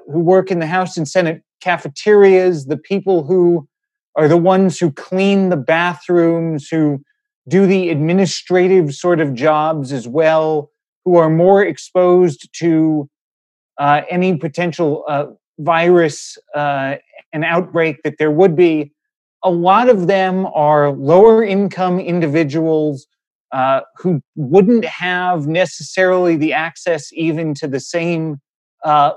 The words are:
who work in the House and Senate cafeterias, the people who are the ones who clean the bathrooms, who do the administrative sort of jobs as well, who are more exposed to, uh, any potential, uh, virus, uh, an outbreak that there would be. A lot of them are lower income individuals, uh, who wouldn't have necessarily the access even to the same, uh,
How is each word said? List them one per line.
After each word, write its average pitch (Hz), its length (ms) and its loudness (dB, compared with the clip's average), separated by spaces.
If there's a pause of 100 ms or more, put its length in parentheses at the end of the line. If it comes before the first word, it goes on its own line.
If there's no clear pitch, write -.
(120)
who 156 80 -4
work 185 320 2
in 175 80 -4
the 160 80 -6
House 180 300 -4
and 156 100 -4
Senate 165 360 -2 (160)
cafeterias, 185 1080 2
the 147 100 -4
people 185 460 -4
who 175 440 0 (480)
are 151 120 2
the 165 100 4
ones 185 420 2
who 165 120 0
clean 190 580 -2
the 175 80 -2
bathrooms, 165 1120 -2
who 147 340 -2 (440)
do 185 180 2
the 185 240 2
administrative 175 1040 0
sort 175 260 -2
of 143 140 -2
jobs 151 580 -2
as 120 160 -8
well, 156 640 0 (320)
who 180 140 2
are 160 120 4
more 185 340 4
exposed 180 880 0
to, 156 560 0 (680)
uh, 143 300 2
any 180 280 0
potential, 160 720 -4
uh, 147 180 -4 (340)
virus, 165 800 0 (180)
uh, 143 400 -4 (380)
an 156 100 -6
outbreak 165 600 -2
that 151 160 -6
there 156 120 0
would 165 240 2
be. 156 360 2 (520)
A 185 60 0
lot 185 400 2
of 185 180 2
them 190 460 0
are 147 380 2
lower 190 520 4
income 185 560 -2
individuals, 156 1080 -2 (440)
uh, 131 300 0 (160)
who 175 240 -2 (140)
wouldn't 185 500 2
have 180 600 -4
necessarily 180 920 0
the 151 180 -2
access 160 580 -6
even 160 440 -4
to 151 120 -10
the 131 120 -6
same, 160 600 -6 (460)
uh, 147 320 2